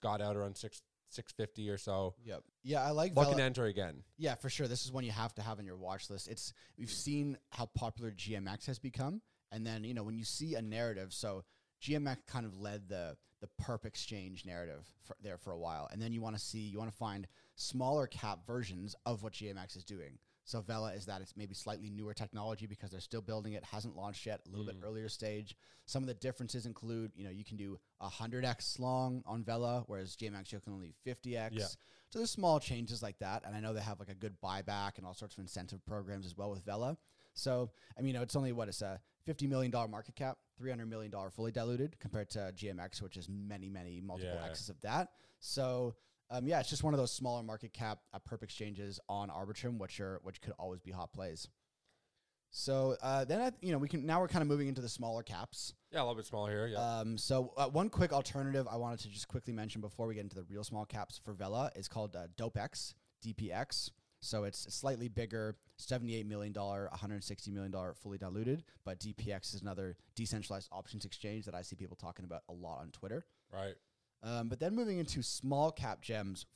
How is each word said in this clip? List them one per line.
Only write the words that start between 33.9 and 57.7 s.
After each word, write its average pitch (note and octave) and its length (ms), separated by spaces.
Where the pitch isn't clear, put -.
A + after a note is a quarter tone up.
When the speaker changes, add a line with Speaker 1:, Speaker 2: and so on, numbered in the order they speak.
Speaker 2:
like, G2 100
a F#2+ 60
good G2 260
buyback G2 560
and F#2 80
all F#2 80
sorts G2+ 220
of - 40
incentive F#2 460
programs G2 400
as F2 100
well G2+ 140
with F#2+ 160
Vela. A#2 320
So, B2 380
I B2 40
mean, C3+ 80
you C3 60
know, B2 60
it's B2 140
only, C3+ 160
what, A#2 160
it's G2+ 140
a F#2+ 180
fifty D3 240
million C3 240
dollar A#2 160
market G#2+ 280
cap, C3 240
three B2+ 140
hundred A#2 180
million A2 220
dollar G2 180
fully A2+ 220
diluted B2 480
compared G#2+ 320
to G2 220
G G2+ 160
M F2+ 100
X, F#2 220
which F#2+ 140
is F2 140
many, G2+ 400
many F2+ 320
multiple F#2 400
Speaker 1:
Yeah. E2 80
Speaker 2:
X's D#2+ 200
of F#2 120
that. C#3+ 300
So, B2+ 560
um, B2 180
yeah, E3+ 140
it's - 80
just - 140
one D3+ 100
of C#3+ 40
those B2 140
smaller A#2+ 320
market A2 300
cap, G#2+ 260
uh, G2+ 60
perp - 220
exchanges G2+ 680
on G2+ 200
Arbitrum, G#2 480
which F#2+ 220
are, F#2+ 240
which F#2 160
could - 180
always F#2 220
be F#2 120
hot F2+ 200
plays. F#2 380
So, C3+ 500
uh, C3+ 240
then E3+ 160
I, B3+ 100
you F3+ 120
know, C#3+ 40
we C#3+ 100
can, C#3+ 180
now D#3+ 140
we're F#3 100
kinda E3 160
moving C#3+ 220
into C3 140
the A#2 80
smaller A#2 340
caps. - 500
Speaker 1:
Yeah, E3 80
a C#3 40
little A#2+ 120
bit A2 100
smaller G#2 240
here, G#2 180
yeah. A#2 320
Speaker 2:
Um, A2 180
so, C3 400
uh, C#3 100
one E3 220